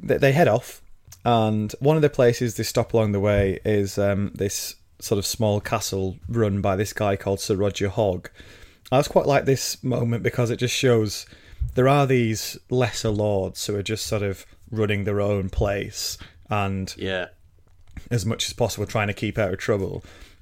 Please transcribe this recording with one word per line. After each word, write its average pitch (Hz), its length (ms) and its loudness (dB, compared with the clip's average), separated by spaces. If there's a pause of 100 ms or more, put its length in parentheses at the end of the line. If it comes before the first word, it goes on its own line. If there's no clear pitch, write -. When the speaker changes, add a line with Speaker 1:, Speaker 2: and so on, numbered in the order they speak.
Speaker 1:
they, 110 160 0
they 139 140 4
head 147 160 4
off, - 340 0 (420)
and 110 480 2 (100)
one 151 160 4
of 156 40 2
the 147 80 6
places 120 460 2
they 117 80 -4
stop - 320 0
along 110 160 4
the 101 80 0
way 101 440 2
is, 101 360 0
um, 101 340 0
this - 420 -6 (280)
sort 104 160 0
of 95 60 -2
small 104 340 0
castle 98 580 -4 (120)
run 107 320 2
by 95 140 2
this 98 180 -2
guy 101 220 0
called 98 240 -2
Sir - 160 0
Roger 98 340 0
Hogg. 92 400 0 (600)
I 127 60 4
was 143 100 4
quite - 180 2
like 139 200 4
this - 380 -2
moment 117 400 -2
because 120 260 0
it 113 80 -2
just 123 180 -2
shows 113 500 2 (500)
there 127 140 4
are 143 180 4
these 117 500 0 (120)
lesser 120 400 0
lords 101 560 0
who 104 100 -2
are 101 80 -2
just 107 220 -4
sort 107 180 -2
of 98 220 -6 (260)
running 104 320 0
their 101 180 0
own 101 280 0
place 101 680 -2 (320)
and 98 480 -2
Speaker 2:
Yeah. 92 300 -4 (840)
Speaker 1:
as 110 140 0
much - 220 -2
as - 60 -8
possible 104 320 -2
trying 104 220 -2
to 104 60 -2
keep 107 240 -4
out 98 160 0
of 98 60 -6
trouble. 95 440 -2 (380)